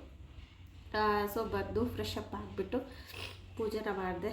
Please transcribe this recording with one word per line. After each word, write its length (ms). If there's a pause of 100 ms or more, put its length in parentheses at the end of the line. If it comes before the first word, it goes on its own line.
(960)
ಆ, 280
so 240
ಬಂದು 360
ಫ್ರೆಶ್ 320
ಅಪ್ 180
ಆಗಿಬಿಟ್ಟು 440 (800)
ಪೂಜೆನ 340
ಮಾಡಿದೆ. 420